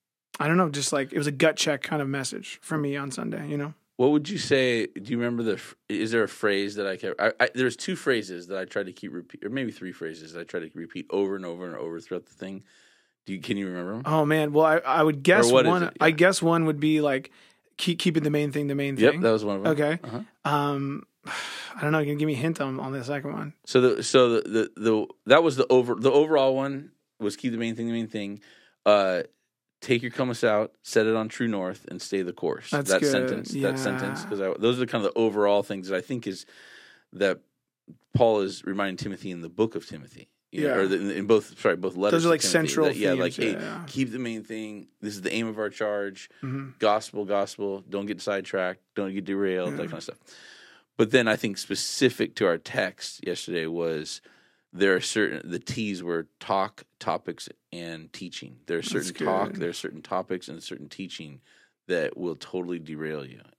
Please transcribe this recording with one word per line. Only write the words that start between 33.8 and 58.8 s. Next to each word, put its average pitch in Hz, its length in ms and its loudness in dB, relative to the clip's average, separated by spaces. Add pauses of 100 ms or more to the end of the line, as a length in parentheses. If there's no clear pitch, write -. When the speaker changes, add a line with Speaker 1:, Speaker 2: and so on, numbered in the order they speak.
Speaker 1:
Yeah. - 60 -12
Speaker 2:
'cause 104 120 -6
I, 95 180 0
those 123 220 2
are 127 60 0
kind 117 200 -2
of - 60 0
the - 60 -2
overall 101 440 4
things 95 260 -8
that 95 80 0
I 92 40 0
think 123 260 -8
is 95 200 -8 (640)
that 92 280 0 (720)
Paul 110 260 6
is 95 240 -4
reminding 98 320 -2
Timothy 98 340 -8
in 87 100 -10
the 82 80 -10
book 107 260 0
of 80 120 -8
Timothy. - 420 -16 (220)
You - 120 -4
know, 147 60 2
Speaker 1:
Yeah. 131 80 0
Speaker 2:
or 98 120 4
the, 95 80 2
in, 98 140 -2
in 98 160 -4
both, 107 340 2
sorry, 87 160 2
both 90 200 -4
letters 104 260 2
Speaker 1:
Those - 20 0
are, 170 40 4
Speaker 2:
to - 20 4
Speaker 1:
like, 160 100 4
Speaker 2:
Timothy, 160 280 2
Speaker 1:
central 151 180 2
Speaker 2:
that, 143 100 0
yeah, 101 160 2
like, 90 220 0
Speaker 1:
themes, 110 200 0
Speaker 2:
hey, - 60 -6
Speaker 1:
yeah. - 260 -8
Speaker 2:
keep 131 240 -2
the 113 80 -8
main 113 240 -6
thing. 107 460 -10 (120)
This 104 140 -6
is 98 80 -12
the 95 100 -2
aim 113 140 0
of 110 120 -6
our 107 120 -2
charge. 101 600 -4 (120)
Speaker 1:
Mm-hmm. 135 360 -8
Speaker 2:
Gospel, 104 460 2
gospel. 98 640 -2
Don't 101 180 -4
get 104 140 -6
sidetracked. 95 600 -2 (160)
Don't 98 160 -2
get 98 140 -4
derailed. 95 480 0
That 80 80 -6
Speaker 1:
Yeah. 85 60 -6
Speaker 2:
kind 82 100 -8
of 82 60 -12
stuff. - 140 -14 (800)
But 113 160 4
then 123 160 6
I 107 80 4
think 101 220 -4
specific - 800 0
to 104 100 2
our 85 120 2
text - 680 -6
yesterday 87 400 -4
was 80 540 -4 (520)
there 95 240 4
are 90 40 0
certain, - 480 -2
the 87 120 -6
T's 101 420 -6
were 85 260 -4 (120)
talk, 98 420 -2 (160)
topics, - 500 -6 (240)
and 82 400 -12
teaching. - 440 -14 (100)
There 85 120 -2
are - 20 0